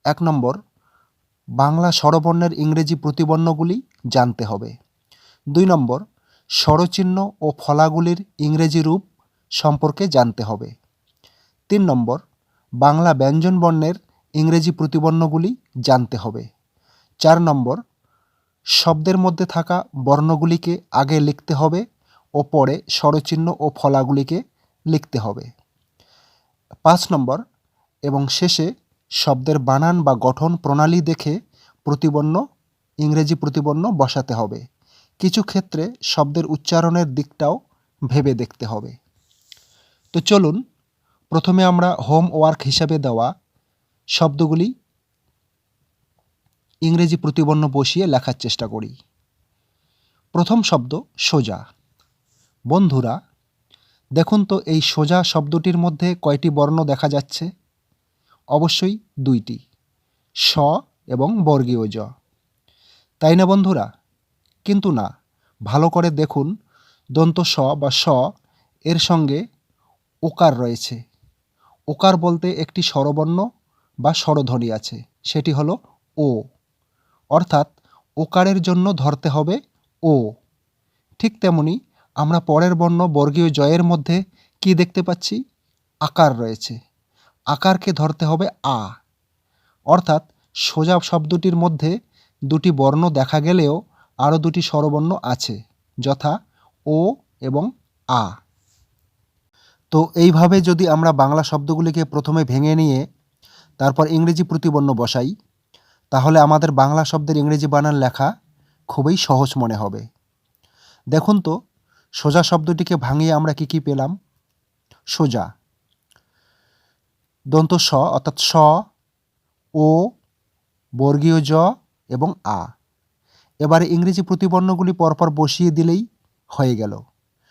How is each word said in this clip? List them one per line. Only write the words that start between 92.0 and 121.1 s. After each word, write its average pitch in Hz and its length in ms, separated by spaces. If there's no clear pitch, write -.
দুটি 147 280
বর্ণ 135 300
দেখা 139 300
গেলেও 156 340
আরও 147 200
দুটি 151 240
স্বরবর্ণ 151 480
আছে, 123 320
যথা 139 340
ও 151 120
এবং 135 240
আ। 123 160
তো 156 60
এইভাবে 170 440
যদি 175 280
আমরা 160 240
বাংলা 143 300
শব্দগুলিকে 156 640
প্রথমে 147 400
ভেঙে 139 320
নিয়ে 147 240
তারপর 135 280
ইংরেজি 165 360
প্রতিবর্ণ 147 500
বসাই, 120 360
তাহলে 143 280
আমাদের 151 320
বাংলা 139 320
শব্দের 151 320
ইংরেজি 151 320
বানান 147 280
লেখা 135 320
খুবই 143 280
সহজ 135 400
মনে 113 200
হবে। 104 260
দেখুন 156 340
তো, 160 140
সোজা 151 280
শব্দটিকে 170 540
ভাঙিয়ে 147 360
আমরা 156 220
কি 156 120
কি 160 140
পেলাম? 139 300
সোজা, 120 360
দন্ত 156 260
স - 40
অর্থাৎ 139 240
স, - 120
ও, 151 140
বর্গীয় 143 480